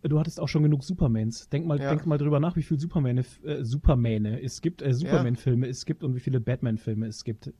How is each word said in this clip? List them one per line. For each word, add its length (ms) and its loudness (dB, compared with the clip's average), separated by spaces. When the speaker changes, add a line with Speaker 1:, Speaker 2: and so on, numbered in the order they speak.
Speaker 1:
Du 140 4
hattest 220 -2
auch 80 -4
schon 140 2
genug 200 4
Supermans. 640 0
Denk 180 -2
mal, 140 0
Speaker 2:
Ja. 120 -2
Speaker 1:
denk 140 0
mal 120 2
drüber 240 2
nach, 160 0
wie 60 0
viel 140 0
Superman, 420 0
äh, 440 -6
Supermane 800 2
es 200 -8
gibt, 200 -4
äh, 60 -2
Speaker 2:
Ja. 60 4
Speaker 1:
Superman-Filme 720 2
es 200 -10
gibt 180 -6
und 100 -2
wie 60 -4
viele 220 0
Batman-Filme 680 -2
es 160 -12
gibt. 360 -10